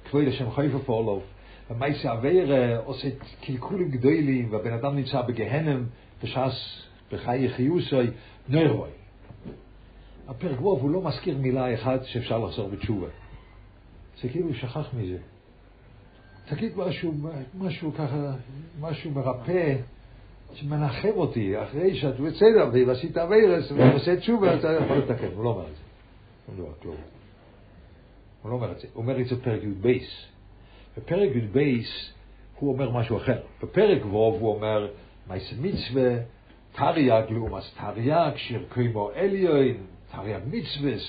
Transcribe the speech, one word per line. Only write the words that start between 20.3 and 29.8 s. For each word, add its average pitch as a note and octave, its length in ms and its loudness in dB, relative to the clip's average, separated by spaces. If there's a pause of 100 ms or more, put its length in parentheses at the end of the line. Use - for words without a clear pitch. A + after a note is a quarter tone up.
שמנחם D3 640 -2
אותי, A2 460 0
אחרי D#3+ 340 0
שאת B2+ 240 -2
בסדר, E3 520 8
ואם B2+ 180 6
עשית C#3+ 260 -2
עבירה, F3+ 420 6 (180)
ועושה C#3+ 400 8
תשובה, G3 380 4
אתה D#3 180 2
יכול C#3+ 240 2
לתקן. A#2 380 0
הוא G#2 100 -4
לא A#2+ 40 2
אומר G2 140 -2
את D#2 120 -12
זה. - 80 -18 (640)
הוא F#2+ 180 -12
לא, D2+ 80 -12 (100)
כלום. D#2+ 140 -10 (1500)
הוא G#2+ 80 -10
לא B2 60 -2
אומר A2 160 -4
את - 80 -14
זה. - 120 -14
הוא A2+ 100 -8
אומר B2+ 180 -2
את B2 60 -2
זה B2 100 -2
בפרק A2+ 260 -2
יוד G2 200 -6